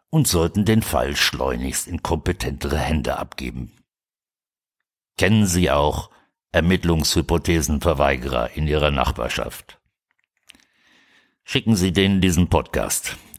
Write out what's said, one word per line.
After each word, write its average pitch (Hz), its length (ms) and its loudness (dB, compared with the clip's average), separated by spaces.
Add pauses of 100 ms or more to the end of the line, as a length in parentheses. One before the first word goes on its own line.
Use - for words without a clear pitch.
(120)
und 156 160 2
sollten 87 380 2
den 110 180 4
Fall 69 320 -2
schleunigst 64 720 -2
in - 160 -8
kompetentere 71 720 -4
Hände - 400 -2
abgeben. 62 540 -10 (1500)
Kennen 104 300 4
Sie 87 240 2
auch 73 400 0 (400)
Ermittlungshypothesenverweigerer 76 2000 0
in 76 160 -4
Ihrer 73 240 2
Nachbarschaft? - 880 -4 (1600)
Schicken 113 320 0
Sie 92 160 2
denen 98 300 4
diesen 87 280 4
Podcast - 680 -2 (220)